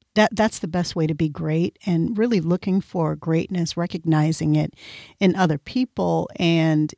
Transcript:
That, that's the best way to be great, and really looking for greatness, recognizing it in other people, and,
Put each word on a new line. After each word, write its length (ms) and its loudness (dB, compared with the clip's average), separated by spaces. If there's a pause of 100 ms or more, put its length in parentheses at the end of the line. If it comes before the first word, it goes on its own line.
(140)
That, 220 4
that's 240 0
the 80 -6
best 260 -4
way 140 0
to 60 0
be 140 0
great, 480 -2 (100)
and 300 0
really 240 2
looking 400 0
for 360 -4
greatness, 600 -2
recognizing 800 0
it 180 0 (460)
in 160 2
other 240 0
people, 800 -2
and, 600 2